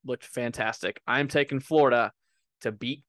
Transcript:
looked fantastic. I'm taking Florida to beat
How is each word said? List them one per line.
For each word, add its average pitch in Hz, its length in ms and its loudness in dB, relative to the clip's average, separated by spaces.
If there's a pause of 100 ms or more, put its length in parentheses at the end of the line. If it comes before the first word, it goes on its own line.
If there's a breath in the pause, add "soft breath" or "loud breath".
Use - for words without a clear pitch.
looked 127 200 -8
fantastic. 117 800 -6
I'm 135 220 0
taking 139 320 -2
Florida 131 540 4 (480)
to 117 100 -4
beat 120 380 -8